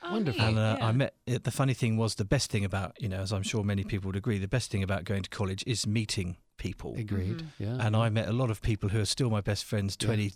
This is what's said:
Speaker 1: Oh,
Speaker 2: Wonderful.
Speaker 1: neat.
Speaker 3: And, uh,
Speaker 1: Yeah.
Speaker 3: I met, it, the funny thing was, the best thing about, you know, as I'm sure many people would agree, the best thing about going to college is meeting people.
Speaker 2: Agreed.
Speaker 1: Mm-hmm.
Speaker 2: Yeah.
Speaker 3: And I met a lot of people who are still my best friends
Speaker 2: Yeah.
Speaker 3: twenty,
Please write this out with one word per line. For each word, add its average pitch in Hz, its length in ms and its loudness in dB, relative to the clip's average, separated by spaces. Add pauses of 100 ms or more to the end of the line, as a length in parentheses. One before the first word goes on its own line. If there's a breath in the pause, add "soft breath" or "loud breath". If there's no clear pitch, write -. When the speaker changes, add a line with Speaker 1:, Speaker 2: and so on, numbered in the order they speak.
Speaker 1:
Oh, 339 100 -4
Speaker 2:
Wonderful. 185 300 2
Speaker 1:
neat. 110 60 4
Speaker 3:
And, 110 100 4
uh, 110 200 4
Speaker 1:
Yeah. 120 100 0
Speaker 3:
I 113 40 2
met, 127 220 2 (120)
it, 123 180 -2
the 127 60 0
funny 135 220 2
thing 113 240 2
was, 110 200 0
the 107 100 0
best - 240 2
thing 101 160 0
about, 95 340 -4
you 110 80 -4
know, 95 140 -4
as 95 100 -2
I'm 95 100 0
sure 107 220 0
many 98 200 2
people 98 240 -4
would 95 80 -2
agree, 101 220 0
the 95 100 -2
best - 220 0
thing 98 120 0
about 95 220 0
going 98 180 -2
to - 80 -8
college 98 360 -2
is 117 200 -2
meeting 104 500 -2 (200)
people. - 420 -6
Speaker 2:
Agreed. 101 400 -2
Speaker 1:
Mm-hmm. 160 240 -10
Speaker 2:
Yeah. 113 240 -2
Speaker 3:
And 107 100 4
I 113 140 4
met 107 180 0
a 104 60 0
lot 123 160 2
of 107 100 -4
people 107 300 0
who 110 100 2
are 101 60 0
still 127 240 0
my 107 100 2
best 101 240 -2
friends 98 340 -2
Speaker 2:
Yeah. - 80 -2
Speaker 3:
twenty, 107 300 0